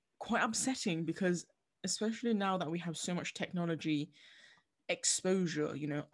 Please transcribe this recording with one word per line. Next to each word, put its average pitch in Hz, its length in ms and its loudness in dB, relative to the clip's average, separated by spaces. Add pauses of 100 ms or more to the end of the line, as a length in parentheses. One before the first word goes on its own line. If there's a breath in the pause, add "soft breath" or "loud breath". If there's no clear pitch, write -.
(200)
quite 190 240 2
upsetting, 220 600 0
because 170 400 0 (380)
especially 226 500 0
now 196 240 2
that 170 140 -2
we 170 80 0
have 170 180 -4
so - 160 -4
much - 220 -2
technology 160 800 -2 (760 soft breath)
exposure, 175 880 2
you 147 140 -4
know, 147 260 -2